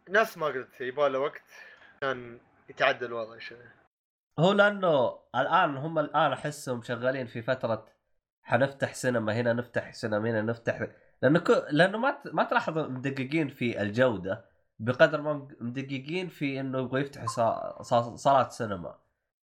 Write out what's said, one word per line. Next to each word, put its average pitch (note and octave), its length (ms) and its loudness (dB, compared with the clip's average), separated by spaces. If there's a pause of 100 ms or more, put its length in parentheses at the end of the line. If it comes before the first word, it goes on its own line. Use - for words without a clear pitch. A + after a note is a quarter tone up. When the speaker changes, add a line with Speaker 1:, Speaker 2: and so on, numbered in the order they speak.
Speaker 1:
نفس G#3 300 2
ما D#3+ 80 -2
قلت، B2+ 340 -6
يبال C3+ 320 0
له C3 60 -2
وقت D3 240 -4 (540)
عشان B2 440 -6 (280)
يتعدل C3 380 0
الوضع A#2 320 -8
شوي. A#2 400 -18 (600)
Speaker 2:
هو F#3 120 6
لأنه F#3+ 640 4 (180)
الآن D3+ 400 2
هم D#3+ 220 -4
الآن D3 340 2
أحسهم B2+ 500 -6
شغالين B2+ 440 -4
في A2+ 160 -10
فترة A#2 440 -2 (560)
حنفتح C3 520 0
سينما A2 400 0
هنا، A#2 180 2
نفتح A#2+ 400 -4
سينما G#2+ 380 -2
هنا، G#2+ 120 0
نفتح، A2+ 440 -4 (360)
لأنه C#3+ 160 6
كو-، G#3 320 4
لأنه F#3 280 4
ما C4 120 2
ت-، - 160 -8
ما E3+ 180 0
تلاحظ A3+ 340 0
مدققين C3+ 720 -2
في A2+ 340 -4
الجودة G#2 640 0 (340)
بقدر D3 420 4
ما D3+ 120 -2
مد-، C3+ 280 -8
مدققين C3+ 680 -6
في C3+ 320 -4
إنه C3 180 -4
يبغوا B2+ 200 -2
يفتحوا C#3 280 -6
صا-، A2+ 560 -2
صا-، A#2 320 0
صالات C3+ 380 2
سينما. F2 460 -6 (440)